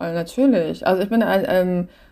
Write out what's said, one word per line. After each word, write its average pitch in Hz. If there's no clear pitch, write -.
äh, 170
natürlich. 170
Also 185
ich 202
bin, 233
äh, 190
ähm, 180